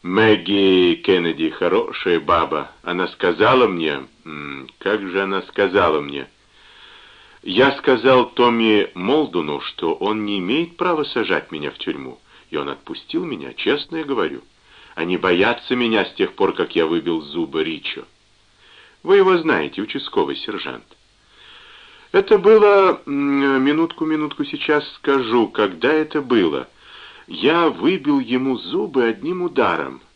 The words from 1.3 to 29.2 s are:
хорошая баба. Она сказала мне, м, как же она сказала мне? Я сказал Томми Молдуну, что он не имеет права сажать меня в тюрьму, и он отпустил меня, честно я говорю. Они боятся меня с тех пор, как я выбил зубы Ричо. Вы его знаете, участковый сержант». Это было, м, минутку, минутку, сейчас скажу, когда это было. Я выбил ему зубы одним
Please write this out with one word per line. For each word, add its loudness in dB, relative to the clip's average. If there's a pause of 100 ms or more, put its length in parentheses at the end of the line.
хорошая 0
баба. -2 (140)
Она -4
сказала 2
мне, -4 (180)
м, -14 (100)
как -2
же -4
она -4
сказала 0
мне? -10 (1120)
Я 2
сказал 2
Томми 2
Молдуну, -2
что -4
он -4
не -4
имеет -4
права -2
сажать -4
меня -8
в -20
тюрьму, -10 (300)
и -8
он -4
отпустил -10
меня, -10
честно -4
я -6
говорю. -4 (520)
Они -4
боятся 0
меня 0
с -10
тех -2
пор, 0
как -4
я 2
выбил -2
зубы -4
Ричо. -8 (1000)
Вы 4
его 6
знаете, -2
участковый -4
сержант». -10 (1300)
Это 4
было, 6
м, 0
минутку, 0
минутку, -4
сейчас -2 (100)
скажу, 0
когда 0
это 0
было. 0 (580)
Я 2
выбил 0
ему -2
зубы -2
одним -4